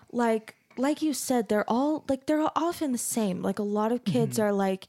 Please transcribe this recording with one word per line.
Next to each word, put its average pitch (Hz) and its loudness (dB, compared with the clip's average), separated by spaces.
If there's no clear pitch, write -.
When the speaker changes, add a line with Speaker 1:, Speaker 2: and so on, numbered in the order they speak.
Speaker 1:
like, 226 0
like 294 0
you 311 0
said, 240 0
they're 208 2
all, 285 0
like, 269 -2
they're 302 2
often 320 0
the 240 -2
same. 190 -2
Like, 190 -2
a 220 -4
lot 208 0
of 240 -2
kids 233 0
Speaker 2:
Mm-hmm. 214 2
Speaker 1:
are, 208 2
like, 190 0